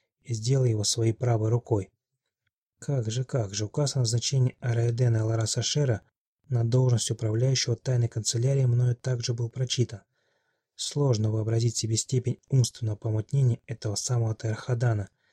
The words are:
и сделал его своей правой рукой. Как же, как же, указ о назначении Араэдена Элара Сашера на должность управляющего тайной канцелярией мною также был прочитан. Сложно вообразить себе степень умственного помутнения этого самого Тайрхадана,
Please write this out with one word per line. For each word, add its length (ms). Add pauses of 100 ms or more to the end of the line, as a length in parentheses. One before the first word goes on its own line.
(240)
и 100
сделал 320
его 180
своей 300
правой 360
рукой. 400 (920)
Как 300
же, 140
как 300
же, 120
указ 300
о 40
назначении 600
Араэдена 600
Элара 260
Сашера 560 (480)
на 160
должность 460
управляющего 640
тайной 320
канцелярией 560
мною 300
также 380
был 160
прочитан. 520 (720)
Сложно 560
вообразить 460
себе 180
степень 540
умственного 480
помутнения 680
этого 300
самого 400
Тайрхадана, 760 (240)